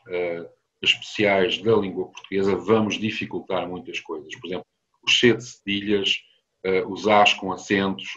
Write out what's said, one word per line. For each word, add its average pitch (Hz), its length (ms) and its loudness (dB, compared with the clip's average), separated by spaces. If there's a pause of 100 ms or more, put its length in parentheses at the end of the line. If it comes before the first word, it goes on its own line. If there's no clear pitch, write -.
eh, 87 400 -4 (360)
especiais 98 720 2
da 110 180 2
língua 92 340 -2
portuguesa, 98 460 -2
vamos 104 440 2
dificultar 92 680 -4
muitas 90 320 -10
coisas. 78 360 -12
Por - 120 -14
exemplo, 90 180 -8 (380)
os - 160 2
C 120 140 6
de 110 100 -6
cedilhas, 101 760 -2 (460)
eh, 92 220 2
os 92 220 -4
As 104 260 6
com 95 180 -6
acentos, 98 540 -2 (120)